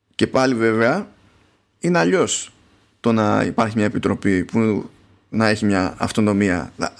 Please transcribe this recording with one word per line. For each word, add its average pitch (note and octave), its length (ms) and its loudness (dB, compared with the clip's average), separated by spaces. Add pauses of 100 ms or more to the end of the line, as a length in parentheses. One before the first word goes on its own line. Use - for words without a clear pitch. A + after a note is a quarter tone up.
(140)
Και - 120 0
πάλι C3 280 0
βέβαια, A2+ 540 0 (720)
είναι F3 200 0
αλλιώς E3+ 540 0 (480)
το A#2 120 2
να G#2+ 300 2
υπάρχει A2 340 -2
μια G#2+ 100 2
επιτροπή G2 580 -2
που A2 460 -2 (380)
να A2 200 0
έχει G#2+ 160 -2
μια F#2 340 0
αυτονομία. G2+ 720 0 (280)